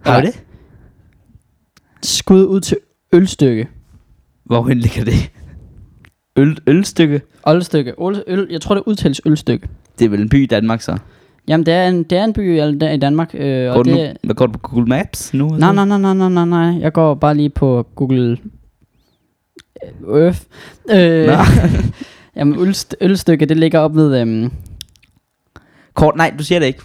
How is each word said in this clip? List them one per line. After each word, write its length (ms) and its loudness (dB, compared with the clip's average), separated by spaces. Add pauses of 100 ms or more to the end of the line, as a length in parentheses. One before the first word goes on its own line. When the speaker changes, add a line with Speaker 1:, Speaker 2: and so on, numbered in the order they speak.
Speaker 1:
Har 160 2
vi 40 0
Speaker 2:
Ja. 60 -2
Speaker 1:
det? 120 -16 (1600)
Speaker 2:
Skud 420 2
ud 160 -2
til 160 -4 (360)
Ølstykke. 540 2 (760)
Speaker 1:
Hvorhen 360 0
ligger 240 -2
det? 280 -2 (1080)
Øl-, 180 2 (100)
Ølstykke? 540 0 (280)
Speaker 2:
Ølstykke. 520 0
Øl-, 260 -6
øl-, 240 -4
jeg 100 -8
tror, 140 -2
det 100 -4
udtales 400 -2
Ølstykke. 420 -2 (320)
Speaker 1:
Det 60 4
er 40 2
vel 120 -2
en 80 -2
by 140 4
i 20 0
Danmark, 360 -2
så? 160 -6 (500)
Speaker 2:
Jamen, 180 0
det 80 0
er 140 0
en, 160 0
det 140 -2
er 60 0
en 100 -2
by 260 0
i, 340 -2
i 40 -2
Danmark, 360 -2
øh, 360 -4
og 60 -2
Speaker 1:
Går 80 2
du 60 2
Speaker 2:
det 200 0 (140)
Speaker 1:
nu, 40 -8
hvad, 80 -4
går 100 2
du 60 -2
på 80 -10
Google 280 -2
Maps 460 -4
nu, 140 0
Speaker 2:
Nej, 80 -4 (140)
Speaker 1:
eller? 160 2
Speaker 2:
nej, 120 0
nej, 160 0
nej, 160 2
nej, 160 0
nej, 0 - (260)
nej. 100 -4
Jeg 120 -2
går 220 -2
bare 200 0
lige 140 0
på 460 -2
Google, 420 -2 (1500)
øh, 380 -2
Earth. 180 2 (520)
Øh, 360 4
Speaker 1:
Nå. 60 4 (540)
Speaker 2:
<laughs> 480 -14
jamen, 240 0
Ølst-, 420 -2
Ølstykke, 440 2
det 120 0
ligger 220 2
op 160 0
ved... 260 2
Øhm, 300 -2 (1400)
Speaker 1:
Kort, 220 2
nej, 240 0
du 40 -6
siger 160 0
det 60 0
ikke. 200 -4